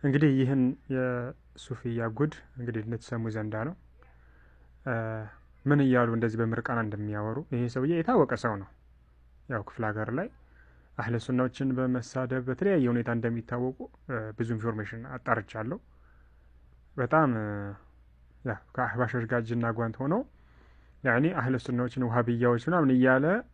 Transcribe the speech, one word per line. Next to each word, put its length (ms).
እንግዲህ 320
ይህን 280
የሱፊያ 1200
ጉድ 240
እንግዲህ 320
ልትሰሙ 460
ዘንዳ 240
ነው። 100
እ፣ 80
ምን 160
እያሉ 300
እንደዚህ 280
በምርቃና 420
እንደሚያወሩ። 580
ይሄ 200
ሰውዬ 240
የታወቀ 440
ሰው 200
ነው። 120
ያው 140
ክፍለ 220
ሀገር 260
ላይ 180
አህለ 200
ሱናዎችን 540
በመሳደብ 720
በተለያየ 420
ሁኔታ 260
እንደሚታወቁ፣ 680
እ፣ 140
ብዙ 200
ኢንፎርሜሽን 560
አጣርቻለሁ። 680
በጣም፣ 380
እ፣ 120
ያ 100
ከአህባሾች 540
ጋር 160
እጅና 300
ጓንት 260
ሆኖ 180
ያኒ 300
አህለ 240
ሱናዎችን 460
ውሃብያዎች 600
ምናምን 280
እያለ 340